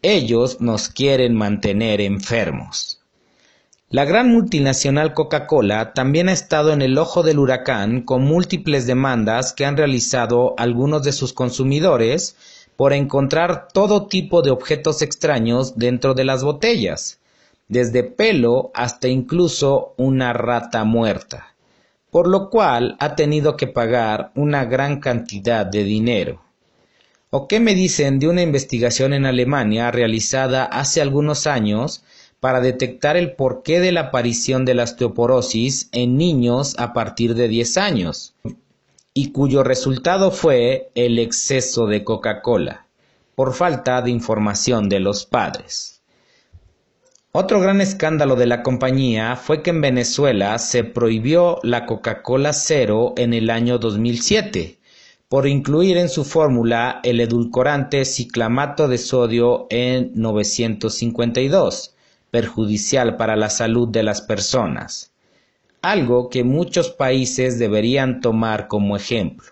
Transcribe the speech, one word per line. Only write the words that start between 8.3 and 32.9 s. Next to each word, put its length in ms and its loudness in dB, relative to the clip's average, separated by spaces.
demandas 680 0
que 120 -2
han 120 -2
realizado 800 0
algunos 460 0
de 80 0
sus 200 -4
consumidores 1040 0
por 160 4
encontrar 800 0
todo 360 2
tipo 340 0
de 80 2
objetos 540 0
extraños 760 0
dentro 380 0
de 80 0
las 200 0
botellas, 760 -2
desde 360 2
pelo 680 0
hasta 360 -2
incluso 840 0
una 380 2
rata 520 -2
muerta, 680 -2
por 180 4
lo 220 2
cual 500 2
ha 160 -4
tenido 420 0
que 100 -2
pagar 680 -2
una 320 0
gran 360 -2
cantidad 680 -2
de 160 -2
dinero. 580 -2
¿O 180 -4
qué 120 0
me 160 2
dicen 420 0
de 100 2
una 140 2
investigación 720 0
en 140 0
Alemania 640 0
realizada 720 0
hace 340 -2
algunos 460 0
años 580 -2
para 200 0
detectar 560 0